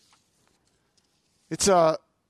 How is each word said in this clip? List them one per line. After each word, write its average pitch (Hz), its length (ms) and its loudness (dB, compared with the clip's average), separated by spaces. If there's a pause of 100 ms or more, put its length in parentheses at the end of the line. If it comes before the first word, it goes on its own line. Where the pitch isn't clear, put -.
(1500)
It's 160 180 -4
a 165 300 2 (320)